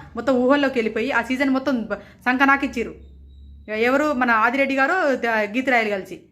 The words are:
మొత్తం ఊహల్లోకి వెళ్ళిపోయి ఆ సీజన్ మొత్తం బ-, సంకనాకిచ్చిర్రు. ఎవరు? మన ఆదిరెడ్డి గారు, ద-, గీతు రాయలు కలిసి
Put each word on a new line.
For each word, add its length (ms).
మొత్తం 180
ఊహల్లోకి 440
వెళ్ళిపోయి 340
ఆ 100
సీజన్ 280
మొత్తం 320
బ-, 120
సంకనాకిచ్చిర్రు. 1000
ఎవరు? 420
మన 180
ఆదిరెడ్డి 440
గారు, 400
ద-, 120
గీతు 440
రాయలు 200
కలిసి 300